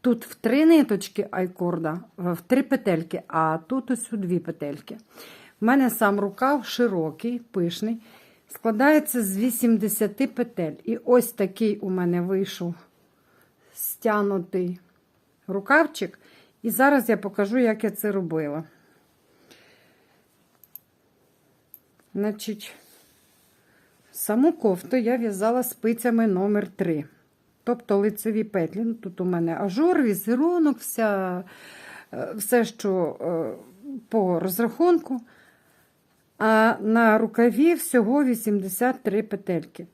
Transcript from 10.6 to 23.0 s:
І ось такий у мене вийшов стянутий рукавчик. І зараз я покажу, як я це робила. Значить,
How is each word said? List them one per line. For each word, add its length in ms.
І 140
ось 340
такий 460
у 120
мене 320
вийшов 540
стянутий 1040
рукавчик. 720
І 80
зараз 400
я 80
покажу, 400
як 260
я 80
це 200
робила. 520
Значить, 600